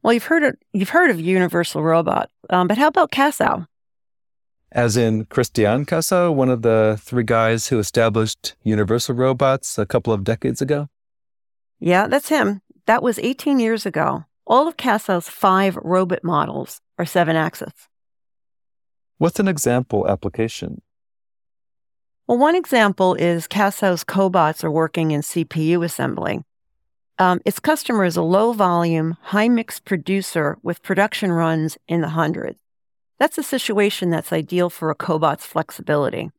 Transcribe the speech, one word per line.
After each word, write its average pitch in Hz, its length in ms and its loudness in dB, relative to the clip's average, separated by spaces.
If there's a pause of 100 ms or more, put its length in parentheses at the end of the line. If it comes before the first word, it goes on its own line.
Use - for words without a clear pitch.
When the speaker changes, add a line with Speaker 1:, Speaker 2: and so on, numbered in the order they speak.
Speaker 1:
Well, 233 120 2
you've 233 100 0
heard 320 180 2
of, 285 120 0 (180)
you've 190 160 -2
heard 339 220 4
of 175 100 -2
Universal 170 640 0
Robot, 160 480 0 (180)
um, 180 200 2
but 208 100 0
how 285 80 4
about 311 240 2
Kassow? 269 560 0 (1040)
Speaker 2:
As 120 240 0
in 110 300 2
Christian 120 580 0
Kassow, 170 500 0
one 131 140 2
of 123 140 0
the 110 400 4
three 123 220 -2
guys 113 440 2
who 123 100 0
established 110 840 0
Universal 107 540 0
Robots 131 600 0
a 104 80 -2
couple 113 300 0
of 98 100 -4
decades 117 380 -2
ago? 143 260 -2 (880)
Speaker 1:
Yeah, 180 280 2
that's - 240 -2
him. 208 320 0 (240)
That 233 160 2
was 247 160 -2
eighteen 269 400 -2
years 226 260 0
ago. 156 400 -2 (220)
All 269 220 4
of 330 80 -8
Kassow's 208 520 -2
five 190 540 2
robot 180 400 0
models 147 580 -4 (180)
are 180 60 -4
seven-axis. 160 680 0 (1500)
Speaker 2:
What's 170 220 0
an 196 80 2
example 123 600 0
application? 101 760 -4 (1500)
Speaker 1:
Well, 247 100 2
one 302 180 4
example 208 580 2
is 170 320 0
Caso's 196 560 0
cobots 180 640 0
are 160 60 -2
working 160 420 0
in 147 100 0
C 165 220 -4
P 156 260 -2
U 170 140 2
assembly. - 580 -4 (760)
Um, 180 240 4
its - 160 -4
customer 254 440 0
is 170 120 -2
a 175 60 0
low-volume, 170 1000 2
high-mix 226 560 0
producer 175 840 -4
with - 220 -6
production 196 480 0
runs 160 560 0
in 170 140 -2
the 156 80 -2
hundreds. 160 500 -4 (640)
That's 294 180 0
a 302 60 -6
situation 208 680 -2
that's - 220 -2
ideal 175 380 -2
for 160 200 -4
a 147 60 -4
cobot's 160 500 -2
flexibility. - 920 -4